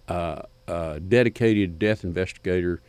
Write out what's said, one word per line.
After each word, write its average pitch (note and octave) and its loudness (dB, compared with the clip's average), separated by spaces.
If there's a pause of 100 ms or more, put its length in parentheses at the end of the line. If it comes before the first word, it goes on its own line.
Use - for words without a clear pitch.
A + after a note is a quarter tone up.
a, E2+ -6 (220)
a E2 -6
dedicated G#2 2
death G#2 0
investigator F2+ -2